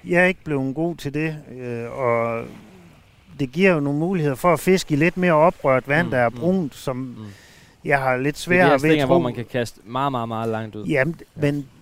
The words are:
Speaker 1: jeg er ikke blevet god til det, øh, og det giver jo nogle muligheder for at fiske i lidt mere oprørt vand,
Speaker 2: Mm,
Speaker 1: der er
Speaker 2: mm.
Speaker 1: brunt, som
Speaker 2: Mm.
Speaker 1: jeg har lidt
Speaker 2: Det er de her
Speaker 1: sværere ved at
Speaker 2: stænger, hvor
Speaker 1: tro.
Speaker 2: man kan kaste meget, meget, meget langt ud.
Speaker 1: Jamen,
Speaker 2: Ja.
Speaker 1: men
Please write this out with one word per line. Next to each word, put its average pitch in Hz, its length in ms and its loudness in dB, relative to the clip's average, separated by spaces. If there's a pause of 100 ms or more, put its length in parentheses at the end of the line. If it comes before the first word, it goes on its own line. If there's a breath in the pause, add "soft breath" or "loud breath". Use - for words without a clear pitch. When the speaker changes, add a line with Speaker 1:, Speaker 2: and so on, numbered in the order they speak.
Speaker 1:
jeg 175 160 4
er 180 40 6
ikke 185 180 -2
blevet 135 300 -4
god 160 220 -4
til 143 180 -8
det, 156 220 -4 (240)
øh, 120 380 -8
og 117 460 0 (960)
det 135 120 -4
giver 185 220 4
jo 151 60 0
nogle 143 180 -2
muligheder 160 360 0
for 175 180 2
at 147 80 2
fiske 185 340 2
i - 20 4
lidt 160 200 2
mere 180 160 2
oprørt 151 560 2
vand, 156 180 2
Speaker 2:
Mm, 117 40 -6
Speaker 1:
der 131 80 0
er 120 100 4
Speaker 2:
mm. 117 80 -10
Speaker 1:
brunt, 165 380 -2
som 131 220 -6
Speaker 2:
Mm. 123 200 -10 (680 loud breath)
Speaker 1:
jeg 143 160 0
har 131 160 0
lidt 139 200 -2
Speaker 2:
Det - 100 -12
er 170 40 -2
de 180 40 2
her 180 100 6
Speaker 1:
sværere 170 60 6
ved 151 40 6
at 135 60 2
Speaker 2:
stænger, 151 260 2
hvor 131 80 4
Speaker 1:
tro. 127 80 4
Speaker 2:
man 123 120 -4
kan 120 180 -8
kaste 120 320 -4
meget, 127 280 -4
meget, 117 160 -4
meget 113 200 -6
langt 110 280 -6
ud. 107 100 -12
Speaker 1:
Jamen, 143 300 0 (200)
Speaker 2:
Ja. - 40 -10
Speaker 1:
men 143 280 -2 (140)